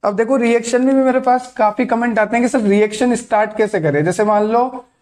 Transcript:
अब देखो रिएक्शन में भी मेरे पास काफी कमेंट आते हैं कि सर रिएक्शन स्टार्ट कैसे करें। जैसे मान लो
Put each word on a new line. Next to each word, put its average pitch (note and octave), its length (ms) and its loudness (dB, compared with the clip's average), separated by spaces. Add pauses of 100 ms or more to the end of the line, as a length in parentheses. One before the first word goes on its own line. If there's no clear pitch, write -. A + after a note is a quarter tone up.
अब G3+ 120 0
देखो A3+ 200 0
रिएक्शन A#3+ 460 0
में C4 140 2
भी C4 60 2
मेरे C4 180 2
पास B3+ 360 -2
काफी G#3+ 300 0
कमेंट A#3 320 -2
आते G#3+ 180 0
हैं A#3+ 80 0
कि A#3+ 40 0
सर B3+ 120 0
रिएक्शन G#3+ 540 2
स्टार्ट G#3+ 420 -2
कैसे G#3 240 0
करें। D3 240 0
जैसे F#3 200 0
मान G#3 180 2
लो B3 420 -2 (180)